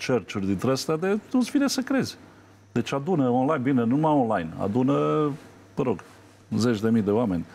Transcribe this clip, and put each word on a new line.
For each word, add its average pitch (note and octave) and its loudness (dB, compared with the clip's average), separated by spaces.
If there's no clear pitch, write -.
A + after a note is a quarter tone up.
church-uri G#2+ -2
dintre G2 0
astea D3 -2
de F#3+ -2
nu-ți B3+ 0
vine C#4 0
să C4 -2
crezi. B3+ -2
Deci - -2
adună C#3+ 0
online, C3 2
bine, C3 2
nu A#2 2
numai D#3 2
online, A2 2
adună, B2 0
mă D3 -2
rog, A2+ -2
zeci A2 2
de A2+ 0
mii A2+ 4
de G2 0
oameni. G2+ 0